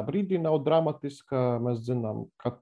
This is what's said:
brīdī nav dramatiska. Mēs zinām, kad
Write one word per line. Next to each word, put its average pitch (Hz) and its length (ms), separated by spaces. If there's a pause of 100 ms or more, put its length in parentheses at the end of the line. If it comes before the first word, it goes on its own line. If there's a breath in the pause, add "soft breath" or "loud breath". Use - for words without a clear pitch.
brīdī 185 340
nav 160 140 (100)
dramatiska. 143 960
Mēs 120 240
zinām, 117 380 (180)
kad 123 220